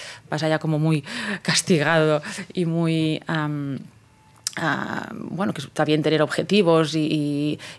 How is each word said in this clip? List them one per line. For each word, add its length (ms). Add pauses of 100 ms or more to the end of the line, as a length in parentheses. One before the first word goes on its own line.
(300)
vas 140
allá 160
como 180
muy 260 (380)
castigado 800 (320)
y 120
muy, 640
am, 520 (800)
ah, 540
bueno, 400
que 80
está 240
bien 160
tener 220
objetivos 720
y, 640 (200)